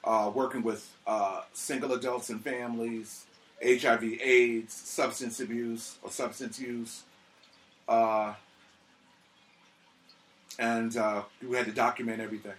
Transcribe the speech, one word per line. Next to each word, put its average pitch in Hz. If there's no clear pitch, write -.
uh, 107
working 127
with, 110
uh, 101
single 135
adults 127
and 110
families, 117
H 127
I 117
V, 113
aids, 120
substance 123
abuse 117
or -
substance 120
use. 120
Uh, 110
and, 117
uh, 107
we 127
had 123
to 110
document 117
everything. 107